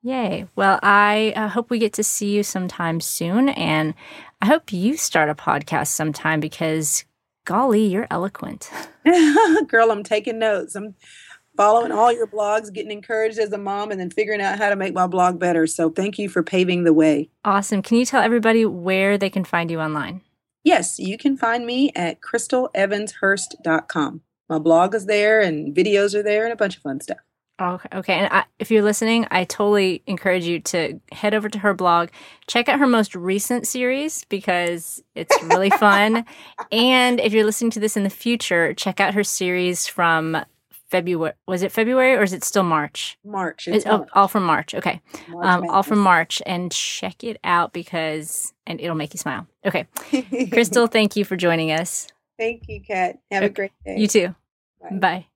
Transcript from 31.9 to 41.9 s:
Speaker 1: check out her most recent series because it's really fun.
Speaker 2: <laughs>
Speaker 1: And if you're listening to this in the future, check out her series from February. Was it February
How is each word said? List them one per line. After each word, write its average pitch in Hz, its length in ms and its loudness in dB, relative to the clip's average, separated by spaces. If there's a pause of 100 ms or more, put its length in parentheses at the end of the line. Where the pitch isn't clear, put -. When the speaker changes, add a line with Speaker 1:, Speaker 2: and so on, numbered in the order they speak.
Speaker 1:
check 233 220 0
out 285 100 2
her 277 80 4
most 226 280 2
recent 202 520 -4
series 262 580 -4
because 175 800 -4 (120)
it's - 300 0
really 185 260 4
fun. 214 600 4
Speaker 2:
<laughs> - 40 -20 (380)
Speaker 1:
And 247 480 2
if 214 120 0
you're 220 120 4
listening 220 280 0
to 220 80 -6
this 208 160 -2
in 202 80 0
the 196 60 0
future, 180 600 0
check - 280 -4
out 190 140 2
her 208 100 0
series 180 600 -2
from 160 500 0 (560)
February. 170 420 -2 (140)
Was 185 140 -2
it 190 100 -4
February 254 420 2